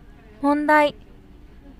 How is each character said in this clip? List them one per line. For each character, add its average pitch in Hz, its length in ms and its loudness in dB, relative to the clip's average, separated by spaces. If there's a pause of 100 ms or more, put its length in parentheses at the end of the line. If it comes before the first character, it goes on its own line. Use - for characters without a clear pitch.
(420)
う。 - 20 -6
問 294 220 -2
題。 294 300 2 (840)